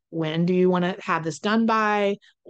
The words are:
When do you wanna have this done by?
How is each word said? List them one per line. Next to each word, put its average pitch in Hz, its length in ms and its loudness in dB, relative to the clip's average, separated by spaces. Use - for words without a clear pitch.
When 160 360 -2
do 180 80 2
you 180 160 4
wanna 180 300 0
have 165 240 -2
this 160 160 -6
done 226 260 0
by? 208 520 0